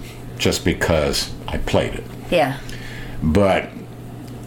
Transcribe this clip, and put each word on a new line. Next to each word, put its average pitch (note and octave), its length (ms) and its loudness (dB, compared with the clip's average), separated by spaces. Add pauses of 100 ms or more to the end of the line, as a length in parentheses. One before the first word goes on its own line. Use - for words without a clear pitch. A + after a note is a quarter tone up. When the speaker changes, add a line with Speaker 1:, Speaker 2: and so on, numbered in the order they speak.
(380)
Speaker 1:
just - 280 2
because D2+ 680 2 (160)
I - 120 -2
played - 340 2
it. - 100 -6 (260)
Speaker 2:
Yeah. C#3 280 4 (680)
Speaker 1:
But, F2+ 460 4 (760)